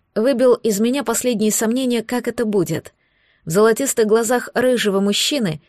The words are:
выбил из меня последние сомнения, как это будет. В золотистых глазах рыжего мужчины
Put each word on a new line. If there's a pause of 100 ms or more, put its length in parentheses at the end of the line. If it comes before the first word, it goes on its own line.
(160)
выбил
из
меня
последние
сомнения,
как
это
будет. (520)
В
золотистых
глазах
рыжего
мужчины